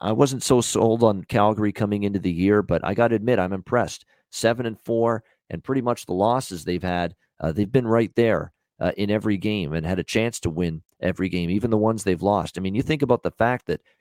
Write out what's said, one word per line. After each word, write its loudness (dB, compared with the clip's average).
I -2
wasn't 0
so 4
sold 2
on 2
Calgary 2
coming -2
into -2
the 0
year, 4
but -2
I -2
gotta 2
admit, 0
I'm -2
impressed. -4
Seven -2
and -6
four, 0
and -8
pretty 0
much -4
the -6
losses 0
they've -2
had, -2
uh, -2
they've -2
been 2
right 2
there, 2
uh, 0
in -2
every 0
game -4
and -2
had -2
a -6
chance -2
to -4
win -4
every -2
game, -2
even 0
the 2
ones 0
they've 0
lost. 0
I -6
mean, -4
you 0
think -2
about 0
the -2
fact -2
that -4